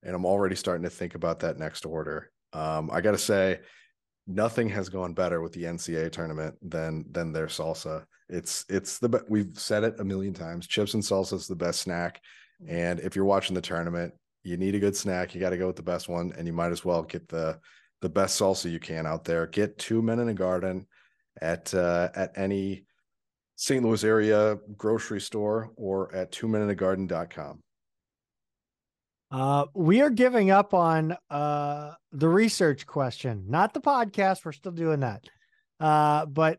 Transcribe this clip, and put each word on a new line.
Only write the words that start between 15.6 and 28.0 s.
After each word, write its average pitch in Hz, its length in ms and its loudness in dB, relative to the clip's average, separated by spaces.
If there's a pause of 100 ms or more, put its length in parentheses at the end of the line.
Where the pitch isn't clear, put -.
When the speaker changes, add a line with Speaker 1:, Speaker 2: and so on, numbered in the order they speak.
Speaker 1:
with 90 100 -2
the 85 60 -14
best 87 260 -4
one, 87 280 -4
and 85 100 -8
you 82 60 -4
might 85 200 0
as 85 120 -6
well 85 180 2
get 82 260 -10
the, 80 300 -4 (440)
the 92 60 -2
best 92 300 0
salsa 95 320 2
you 82 100 -6
can 80 260 -6
out 82 180 -4
there. 82 220 0
Get 107 320 -2
Two 113 240 0
Men 113 180 0
in 120 80 0
a 110 60 -2
Garden 92 520 -2 (540)
at, 85 320 -4
uh, 87 420 2
at 92 220 -4
any 98 480 -2 (720)
Saint 131 260 0
Louis 110 220 2
area 107 540 6 (180)
grocery 107 440 -2
store 110 560 -2
or 95 380 -4
at 92 160 -4
two - 160 -6
men 110 160 2
in 104 80 2
a 101 40 2
garden 95 340 0
dot 85 220 -4
com. 73 300 -14 (1700)